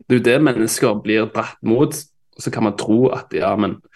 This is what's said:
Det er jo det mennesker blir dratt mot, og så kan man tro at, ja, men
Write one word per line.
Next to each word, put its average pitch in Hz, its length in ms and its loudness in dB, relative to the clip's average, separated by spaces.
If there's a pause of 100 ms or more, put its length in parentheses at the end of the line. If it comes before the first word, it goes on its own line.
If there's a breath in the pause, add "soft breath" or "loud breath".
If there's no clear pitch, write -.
Det - 80 2
er 127 40 6
jo 117 60 -2
det 120 180 4
mennesker 113 600 0
blir 107 240 0
dratt - 360 -8
mot, 131 280 2
og - 520 -16
så - 100 -6
kan 113 100 -4
man 104 160 0
tro 117 320 2
at, - 240 -10
ja, 95 220 0
men 101 200 -2 (200 soft breath)